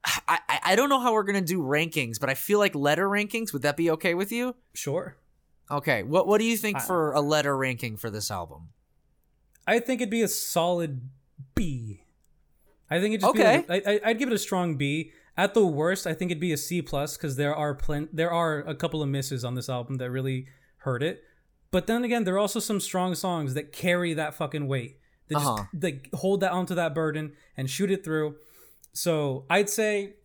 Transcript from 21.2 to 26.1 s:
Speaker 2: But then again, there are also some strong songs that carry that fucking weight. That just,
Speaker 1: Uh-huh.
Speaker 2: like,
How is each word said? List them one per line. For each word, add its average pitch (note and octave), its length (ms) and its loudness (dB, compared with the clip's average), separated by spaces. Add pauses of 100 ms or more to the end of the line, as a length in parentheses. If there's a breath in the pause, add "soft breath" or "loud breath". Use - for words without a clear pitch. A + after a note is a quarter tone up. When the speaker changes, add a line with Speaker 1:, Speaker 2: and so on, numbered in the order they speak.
Speaker 2:
But F3+ 140 2
then A#3 180 0
again, A#3 200 0
there F#3 100 0
are G3 60 2
also G#3 200 0
some G#3 200 -2
strong F3+ 340 -2
songs D#3 400 -2
that D3 180 -6
carry F3 440 0
that D3+ 180 -4
fucking D3 340 -6
weight. C3 300 -4 (300)
That D#3 80 -4
just, D3 120 2
Speaker 1:
Uh-huh. G#2+ 160 -2 (160)
Speaker 2:
like, C#3 360 -4